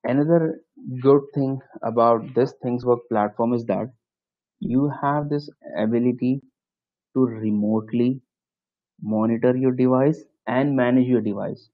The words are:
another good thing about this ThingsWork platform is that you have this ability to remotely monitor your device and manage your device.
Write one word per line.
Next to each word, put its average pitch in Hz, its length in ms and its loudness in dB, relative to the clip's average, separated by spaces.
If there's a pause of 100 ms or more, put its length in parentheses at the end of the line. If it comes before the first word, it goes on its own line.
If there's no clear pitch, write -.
another 151 580 0 (400)
good 139 220 6 (120)
thing 135 260 -2 (240)
about 117 500 2
this 127 180 2 (120)
ThingsWork 123 440 0
platform 113 460 -2
is 117 120 -2
that 104 260 -4 (640)
you 139 320 0 (100)
have 147 280 -2
this 147 200 -4 (300)
ability 123 640 0 (760)
to 131 60 0
remotely 110 1000 0 (800)
monitor 113 560 0
your 131 160 0
device 127 520 2 (240)
and 135 260 0
manage 127 320 2
your 127 140 2
device. 101 540 -6